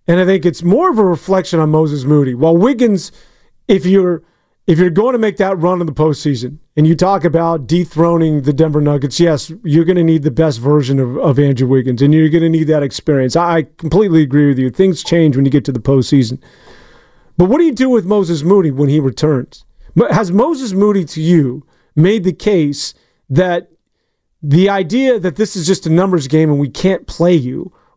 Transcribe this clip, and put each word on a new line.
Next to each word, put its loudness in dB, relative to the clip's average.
And 2
I 2
think 0
it's -2
more 2
of -2
a 4
reflection -2
on 0
Moses 0
Moody. 2
While 2
Wiggins, 0
if 0
you're, 0
if 2
you're 2
going 0
to 0
make -2
that -2
run -2
in -4
the -8
postseason -4
and 4
you 2
talk 0
about -2
dethroning 0
the -2
Denver 0
Nuggets, -2
yes, 0
you're 2
gonna 0
need 0
the -2
best -2
version 0
of, -4
of 0
Andrew 2
Wiggins, 0
and 4
you're 4
gonna 0
need 0
that 0
experience. -2
I, 0
I 0
completely 2
agree 2
with 0
you. -2
Things 0
change 2
when 2
you 0
get 2
to -4
the -4
postseason. 0
But 4
what 2
do 2
you 0
do -2
with 0
Moses -2
Moody 2
when -2
he 2
returns? -4
Mo-, 2
has 0
Moses -2
Moody, 0
to -10
you, 0
made 2
the -2
case -2
that 0
the 2
idea 0
that -6
this -4
is -6
just -2
a -2
numbers 0
game 2
and 0
we -2
can't -4
play 0
you, -4